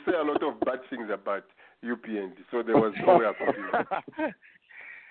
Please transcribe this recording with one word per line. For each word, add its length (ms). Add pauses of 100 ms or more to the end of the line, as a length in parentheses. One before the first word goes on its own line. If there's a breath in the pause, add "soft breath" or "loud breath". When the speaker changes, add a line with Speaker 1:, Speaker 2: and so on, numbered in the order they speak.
Speaker 1:
say 80
a 100
lot 200
of 160
bad 200 (120)
things 200
about 320 (380 loud breath)
U 160
P 220
N 180
D, 140
so 100
there 160
was 160 (140)
no 100
way 80
I 80
could 1040
Speaker 2:
<laughs> 60 (680 loud breath)